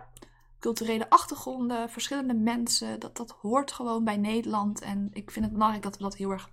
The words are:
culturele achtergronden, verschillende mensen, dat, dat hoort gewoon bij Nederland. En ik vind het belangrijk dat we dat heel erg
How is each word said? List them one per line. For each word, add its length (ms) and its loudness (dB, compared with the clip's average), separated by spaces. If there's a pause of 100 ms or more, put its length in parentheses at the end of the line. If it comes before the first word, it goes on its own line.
(640)
culturele 460 0
achtergronden, 800 4
verschillende 440 -2
mensen, 640 2
dat, 160 -12
dat 140 -8
hoort 420 0
gewoon 320 -2
bij 120 2
Nederland. 640 0
En 320 -2
ik 180 -12
vind 140 -2
het 100 -2
belangrijk 300 2
dat 120 -6
we 60 -10
dat 140 -4
heel 140 -2
erg 220 -6